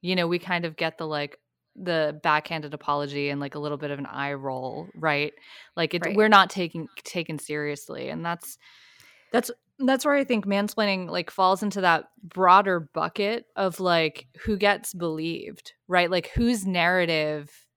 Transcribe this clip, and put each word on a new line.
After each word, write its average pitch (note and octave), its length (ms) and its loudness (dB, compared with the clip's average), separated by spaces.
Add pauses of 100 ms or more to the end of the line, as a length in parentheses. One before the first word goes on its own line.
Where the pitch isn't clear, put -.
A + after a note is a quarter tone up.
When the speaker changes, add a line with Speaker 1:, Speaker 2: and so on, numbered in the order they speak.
Speaker 1:
you F3+ 140 -2
know, F3 120 2
we F3 120 0
kind F3 260 -4
of D#3+ 100 -6
get D#3+ 220 -4
the, D#3+ 100 -6
like, D3 300 -6 (380)
the D#3 480 -2
backhanded D3+ 500 -2
apology C#3+ 560 -2
and, C#3+ 100 -4
like, C#3 160 -8
a D3+ 40 -8
little D3 180 -6
bit C#3+ 140 -6
of C#3 80 -8
an C#3 60 -8
eye C#3 280 -6
roll, C3+ 640 -8
right? D3+ 380 0 (420)
Like, E3 180 -2
it, E3+ 120 -2
Speaker 2:
Right. F#3+ 100 -2
Speaker 1:
we're G#3+ 120 6
not G3 220 8
taking, E3 380 -6 (160)
taken D#3+ 360 -6
seriously. D3 680 -8
And D#3+ 160 -8
that's, E3+ 320 -8 (760)
that's, A#3 200 0 (260)
that's C4 260 2
where C#4+ 120 2
I C#4 100 2
think G#3+ 200 0
mansplaining, G3+ 640 0
like, F3+ 220 -6
falls F#3+ 320 2
into G3+ 180 -4
that E3+ 280 2 (120)
broader F#3 580 4
bucket F3+ 680 -4 (100)
of, F#3+ 240 -2
like, E3+ 480 0 (140)
who G#3+ 160 -2
gets G3+ 360 0
believed, E3 800 -6 (140)
right? F3 240 4
Like, F3+ 180 0
whose A#3 360 0
narrative E3 840 2 (280)